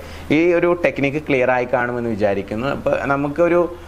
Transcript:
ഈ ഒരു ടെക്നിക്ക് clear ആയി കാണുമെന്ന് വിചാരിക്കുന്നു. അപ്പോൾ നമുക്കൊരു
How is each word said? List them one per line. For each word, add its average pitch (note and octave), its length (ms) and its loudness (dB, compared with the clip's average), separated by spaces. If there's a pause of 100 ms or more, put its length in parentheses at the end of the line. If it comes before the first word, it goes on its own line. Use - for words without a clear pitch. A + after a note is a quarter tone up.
(320)
ഈ E3 220 4
ഒരു E3+ 320 2
ടെക്നിക്ക് C#3 440 0
clear B2+ 220 2
ആയി B2 220 0
കാണുമെന്ന് A#2+ 360 -2
വിചാരിക്കുന്നു. G#2 580 -2
അപ്പോൾ C#3 360 -2
നമുക്കൊരു E3 720 0 (120)